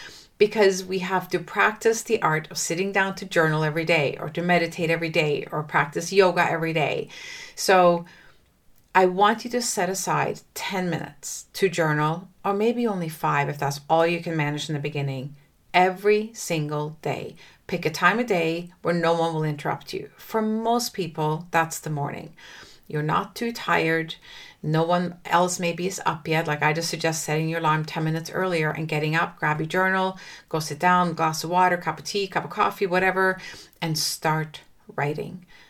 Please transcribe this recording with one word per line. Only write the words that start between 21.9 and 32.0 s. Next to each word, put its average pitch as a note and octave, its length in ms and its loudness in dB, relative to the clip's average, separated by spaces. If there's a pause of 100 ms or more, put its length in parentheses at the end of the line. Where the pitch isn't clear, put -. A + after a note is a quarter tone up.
You're D3+ 160 -4
not F3+ 320 -2
too A#3 160 -4
tired. E3 640 -2 (480)
No D#3 180 2
one F3 440 0
else F3 340 2
maybe E3+ 260 -2
is F#3+ 200 -6
up D#3+ 220 -4
yet. D#3+ 200 2
Like, D3 160 -2
I D3+ 100 4
just E3 160 -4
suggest D#3+ 340 -2
setting D#3 260 -2
your E3 100 -2
alarm D#3 260 2
ten D#3 200 -4
minutes E3 260 -2
earlier E3+ 400 0
and D#3 160 -6
getting D3+ 280 -2
up, E3+ 220 -2
grab D3+ 220 -2
your D#3+ 80 -4
journal, F#3 500 0 (320)
go D#3+ 100 -2
sit D3+ 200 -6
down, F3+ 340 4
glass D#3+ 300 -2
of E3 80 -4
water, F3+ 260 4
cup E3 220 -4
of - 60 -14